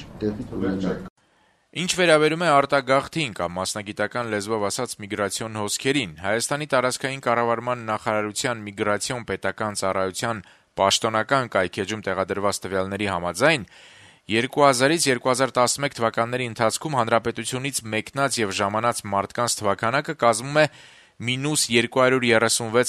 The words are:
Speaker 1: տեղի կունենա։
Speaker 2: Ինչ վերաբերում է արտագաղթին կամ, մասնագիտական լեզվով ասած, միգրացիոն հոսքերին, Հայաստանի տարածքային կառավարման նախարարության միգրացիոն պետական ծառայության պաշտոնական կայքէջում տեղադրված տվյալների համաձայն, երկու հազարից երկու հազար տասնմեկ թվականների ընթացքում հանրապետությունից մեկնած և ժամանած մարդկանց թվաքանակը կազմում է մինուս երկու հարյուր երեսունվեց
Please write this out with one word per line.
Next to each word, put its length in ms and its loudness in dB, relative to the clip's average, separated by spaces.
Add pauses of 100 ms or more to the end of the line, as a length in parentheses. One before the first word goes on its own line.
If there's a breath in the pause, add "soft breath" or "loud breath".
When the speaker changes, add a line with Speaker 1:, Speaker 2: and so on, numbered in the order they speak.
(240)
Speaker 1:
տեղի 260 -4
կունենա։ 520 -4 (720)
Speaker 2:
Ինչ 160 -2
վերաբերում 480 4
է 80 0
արտագաղթին 880 2
կամ, 160 -2
մասնագիտական 800 -4
լեզվով 320 -2
ասած, 320 -4
միգրացիոն 640 -4
հոսքերին, 540 -2 (100)
Հայաստանի 480 -2
տարածքային 540 0
կառավարման 640 0
նախարարության 760 -2
միգրացիոն 640 -4
պետական 480 -4
ծառայության 640 -2 (400 soft breath)
պաշտոնական 720 2
կայքէջում 560 -2
տեղադրված 560 -2
տվյալների 480 -2
համաձայն, 560 0 (680 soft breath)
երկու 300 2
հազարից 440 4
երկու 240 2
հազար 260 0
տասնմեկ 400 0
թվականների 460 0 (100)
ընթացքում 400 0
հանրապետությունից 800 0 (160)
մեկնած 480 -2
և 160 0
ժամանած 560 0
մարդկանց 480 -2
թվաքանակը 640 -2
կազմում 320 2
է 100 6 (600 soft breath)
մինուս 340 -2 (140)
երկու 300 4
հարյուր 260 4
երեսունվեց 560 2